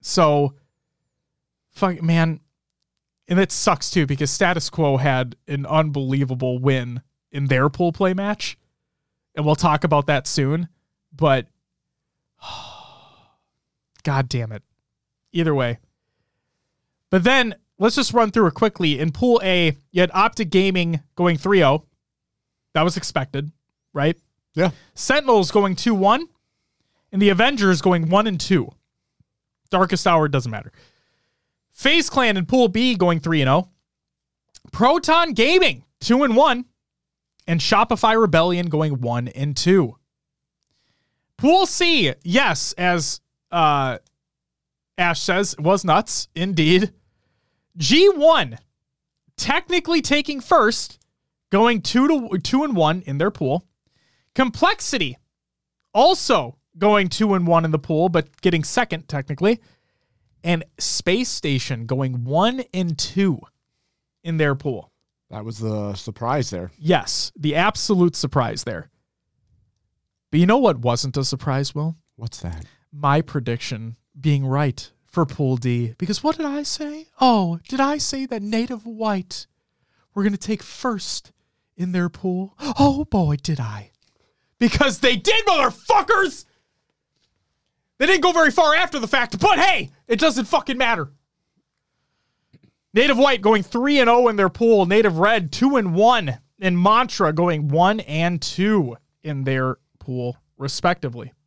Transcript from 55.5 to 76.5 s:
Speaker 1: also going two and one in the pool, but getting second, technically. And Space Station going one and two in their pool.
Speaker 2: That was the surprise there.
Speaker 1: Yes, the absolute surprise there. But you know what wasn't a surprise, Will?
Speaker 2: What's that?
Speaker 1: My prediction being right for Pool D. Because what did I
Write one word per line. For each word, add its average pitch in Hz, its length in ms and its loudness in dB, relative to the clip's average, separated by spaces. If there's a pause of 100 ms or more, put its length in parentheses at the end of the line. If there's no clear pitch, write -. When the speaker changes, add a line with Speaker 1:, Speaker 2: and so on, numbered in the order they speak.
Speaker 1:
also 233 640 2 (180)
going 196 320 2
two 214 240 0
and 180 140 0
one 165 180 2
in 160 60 -2
the 156 80 0
pool, 165 320 0
but 165 320 -2
getting 170 220 0
second, - 440 -4
technically. 151 520 -2 (840)
And 170 180 0 (160)
Space - 520 -2
Station 127 560 -4
going 127 380 -4
one 202 380 -2 (120)
and 175 240 -4
two 190 420 -2 (800)
in 165 140 -6
their 147 180 0
pool. 131 380 -8 (380)
Speaker 2:
That 104 140 -12
was 110 140 -12
the 107 360 -6
surprise 120 560 -6
there. 92 260 -10
Speaker 1:
Yes, - 580 -4
the 151 220 -4
absolute 180 580 0
surprise 117 500 -4
there. 101 260 -10 (1400)
But 151 100 2
you 175 60 4
know 226 120 4
what 202 200 2
wasn't 123 380 -2
a 139 80 -2
surprise, 135 500 -6
Will? 160 220 -6 (200)
Speaker 2:
What's 113 240 -12
that? 82 260 -12 (260)
Speaker 1:
My 147 300 0
prediction 117 760 -8 (240)
being 139 240 0
right 139 460 -4 (200)
for 165 160 0
Pool 135 300 -2
D. 120 420 -4
Because 196 240 -6
what 320 140 -2
did 320 100 -6
I 285 160 -6